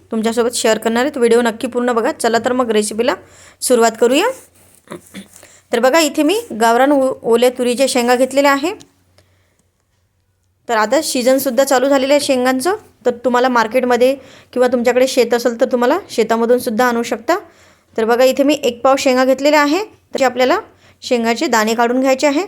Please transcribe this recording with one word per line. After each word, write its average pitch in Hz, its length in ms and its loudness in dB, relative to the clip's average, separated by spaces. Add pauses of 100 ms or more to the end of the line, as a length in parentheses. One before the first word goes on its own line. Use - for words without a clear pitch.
(100)
तुमच्यासोबत 226 460 -2
शेअर 220 220 0
करणार 233 260 -2
आहे. 294 140 -6
व्हिडिओ 233 240 4
नक्की 226 240 -4
पूर्ण 240 260 -2
बघा. 226 200 0
चला 233 260 0
तर 247 140 -4
मग 254 180 -2
रेसिपीला 220 440 -2 (480)
सुरुवात 226 380 2
करूया. 277 280 2 (1400)
तर 233 80 -2
बघा, 262 200 2
इथे 302 220 0
मी 370 180 0 (120)
गावरान 233 400 2
ओ-, 269 300 0
ओल्या 233 280 2
तुरीच्या 247 380 -2
शेंगा 247 280 0
घेतलेल्या 262 360 2
आहे. 285 200 -2 (2000)
तर 240 80 -2
आता 214 260 0
सीझनसुद्धा 262 600 0
चालू 269 240 2
झालेलं 269 240 2
आहे 294 80 4
शेंगांचं, 262 540 -2 (320)
तर 247 40 0 (140)
तुम्हाला 247 240 2
मार्केटमध्ये 247 680 2 (380)
किंवा 247 160 0
तुमच्याकडे 247 380 0
शेत 240 280 0
असेल 233 260 -2
तर 262 120 0
तुम्हाला 254 260 0 (120)
शेतामधून 233 480 0
सुद्धा 247 280 -2
आणू 233 160 -2
शकता. 240 340 -4 (600)
तर 226 80 -2
बघा, 233 200 2
इथे 262 180 2
मी 285 200 2
एक 233 200 -4
पाव 269 160 2
शेंगा 262 260 0
घेतलेल्या 277 380 2
आहे, 302 200 0 (320)
तर - 80 -2
आपल्याला 254 360 0 (440)
शेंगाचे 233 440 -2
दाणे 226 280 0
काढून 240 260 0
घ्यायचे 269 260 0
आहे. 294 200 0